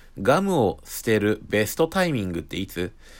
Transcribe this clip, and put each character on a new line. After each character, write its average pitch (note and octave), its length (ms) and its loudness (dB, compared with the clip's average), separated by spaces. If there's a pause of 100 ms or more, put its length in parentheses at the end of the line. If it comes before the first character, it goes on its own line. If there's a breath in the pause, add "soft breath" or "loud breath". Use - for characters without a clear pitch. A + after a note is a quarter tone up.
(200 loud breath)
ガ C3 220 4
ム G3 140 0
を A2 280 2
捨 - 200 -12
て A2 160 2
る G#2 280 2
ベ G#2 200 2
ス - 80 -8
ト D#3+ 120 2
タ F#3 180 0
イ E3 80 0
ミ G#2+ 120 -2
ン F#2 60 -4
グ E2+ 80 -6
っ E2 40 -8
て - 140 -10
い F#2+ 80 -4
つ？ F2+ 260 -6 (280 loud breath)